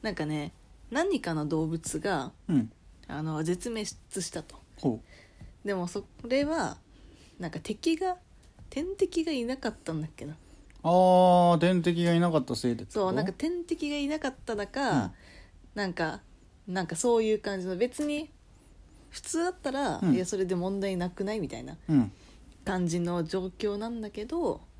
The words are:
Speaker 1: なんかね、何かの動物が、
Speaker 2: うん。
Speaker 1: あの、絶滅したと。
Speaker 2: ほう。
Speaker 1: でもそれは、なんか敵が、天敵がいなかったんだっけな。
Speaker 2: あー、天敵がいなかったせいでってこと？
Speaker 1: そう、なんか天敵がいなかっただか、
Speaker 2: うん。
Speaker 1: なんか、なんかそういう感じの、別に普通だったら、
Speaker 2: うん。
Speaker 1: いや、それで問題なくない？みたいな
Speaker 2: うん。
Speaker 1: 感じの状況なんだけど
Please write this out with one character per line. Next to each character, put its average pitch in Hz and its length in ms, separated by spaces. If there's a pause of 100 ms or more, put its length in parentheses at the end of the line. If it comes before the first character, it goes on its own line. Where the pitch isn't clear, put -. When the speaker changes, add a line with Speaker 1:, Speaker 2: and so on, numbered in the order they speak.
Speaker 1:
な 214 100
ん - 20
か 160 100
ね、 151 280 (380)
何 311 300
か 165 140
の 151 120
動 160 200
物 160 320
が、 160 340 (160)
Speaker 2:
う 185 40
ん。 113 180 (380)
Speaker 1:
あ 147 140
の、 156 200
絶 180 280
滅 214 160
し - 460
た 160 100
と。 - 140 (220)
Speaker 2:
ほ 117 220 (640)
う。 - 20
Speaker 1:
で 202 80
も 175 140
そ 202 160 (240)
れ 269 160
は、 294 340 (640)
な 170 80
ん - 20
か 165 100
敵 - 360
が、 359 200 (540)
天 349 260
敵 349 280
が 320 80
い 247 120
な 254 120
か 240 140
っ - 40 (100)
た 160 80
ん 156 80
だ 156 60
っ - 80
け - 120
な。 156 100 (480)
Speaker 2:
あ 160 40
ー、 180 680
天 175 240
敵 170 220
が 170 80
い 170 80
な 175 100
か 160 80
っ 127 60
た 123 100
せ 123 160
い 113 60
で 123 80
っ - 20
て - 60
こ 214 80
と？ - 60
Speaker 1:
そ - 20
う、 - 60
な 131 80
ん 180 40
か 190 60
天 339 320
敵 320 260
が 294 60
い 285 100
な 302 120
か 294 100
っ 262 60 (100)
た 233 100
だ 202 120
か、 202 380
Speaker 2:
う - 20
ん。 - 60 (600)
Speaker 1:
な 202 120
ん 180 80
か、 160 260 (460)
な 185 160
ん - 40
か - 80
そ 233 240
う 226 40
い 214 100
う 214 60
感 196 220
じ 180 60
の、 185 100
別 247 280
に 294 260 (800)
普 - 120
通 - 160
だ 339 120
っ 359 40
た - 160
ら、 262 320
Speaker 2:
う 190 40
ん。 160 80
Speaker 1:
い 185 40
や、 180 80
そ 196 100
れ 190 80
で 185 100
問 190 260
題 196 160
な 180 120
く 196 160
な 202 100
い？ 220 60
み 156 80
た 113 100
い 117 60
な 147 140 (100)
Speaker 2:
う 160 60
ん。 113 180 (520)
Speaker 1:
感 180 220
じ 175 140
の 175 240
状 185 220 (120)
況 202 180
な 220 120
ん 233 120
だ 208 100
け 220 160
ど 320 340 (200)